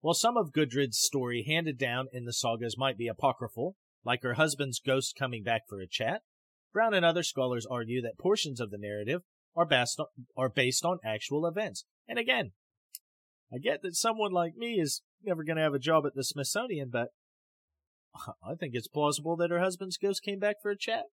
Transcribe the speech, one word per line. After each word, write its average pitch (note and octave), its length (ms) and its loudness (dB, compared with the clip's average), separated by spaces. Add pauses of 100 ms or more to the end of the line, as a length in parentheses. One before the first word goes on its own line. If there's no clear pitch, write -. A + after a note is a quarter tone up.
While E3 120 2
some A#3 240 4
of F3 140 2
Gudrid's C3+ 480 2
story B2 440 0
handed D#3 340 0
down B2+ 340 -2
in B2 140 -8
the A#2 80 -6
sagas A#2 440 -2
might C3 200 0
be A#2 100 -2
apocryphal, B2 680 -2 (280)
like B2 200 0
her E3 100 0
husband's C#3 460 2
ghost C3 360 0
coming B2 280 -4
back A2+ 240 0
for G2 120 -10
a F#2 80 -10
chat, D3+ 360 -2 (480)
Brown A3 220 2
and F3+ 120 4
other E3 180 4
scholars B2 420 0
argue A#2+ 360 -2
that A#2 160 -6
portions E3 420 0
of A2+ 100 -2
the G2+ 80 -8
narrative G#2 460 -4 (320)
are E3+ 100 4
based B2+ 340 2
on, D3+ 60 -2 (300)
are B2+ 140 2
based B2+ 360 2
on F3 180 0
actual C3+ 440 -2
events. G3 380 -4 (220)
And A#3 120 -4
again, A#3 340 0 (1000)
I B2+ 60 -6
get E3+ 240 0
that F3 140 -6
someone A3 360 0
like E3+ 240 2
me A#3 240 0
is D3+ 220 0 (220)
never E3 200 -2
gonna D#3+ 180 0
have D#3 120 4
a C#3 60 2
job D3+ 260 4
at C#3 80 -2
the C#3 100 -4
Smithsonian, D3 680 -4
but A#2+ 180 0 (1300)
I B2+ 120 -8
think C#3 200 -6
it's A#2 120 -4
plausible D3 500 0
that E3+ 120 0
her E3+ 100 0
husband's F#3 380 -2
ghost G3 240 0
came G3+ 160 -4
back G#3 240 0
for G#3 80 -4
a G3+ 80 -2
chat. A3+ 360 -2